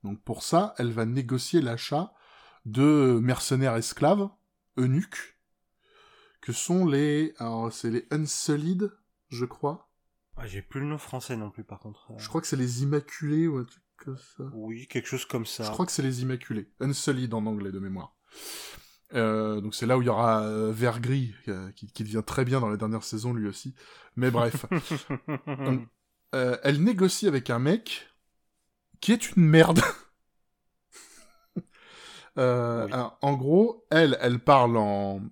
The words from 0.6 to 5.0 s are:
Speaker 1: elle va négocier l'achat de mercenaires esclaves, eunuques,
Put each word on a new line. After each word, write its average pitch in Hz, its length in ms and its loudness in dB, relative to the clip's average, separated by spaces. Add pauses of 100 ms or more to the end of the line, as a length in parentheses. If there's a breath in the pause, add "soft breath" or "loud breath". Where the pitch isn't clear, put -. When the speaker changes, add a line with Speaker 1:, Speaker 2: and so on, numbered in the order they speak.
Speaker 1:
elle 120 140 -2
va 113 140 -2
négocier 127 540 0
l'achat 143 520 -4 (540 soft breath)
de 131 540 6
mercenaires 127 560 2
esclaves, 185 520 2 (480)
eunuques, 131 640 -2 (1000 soft breath)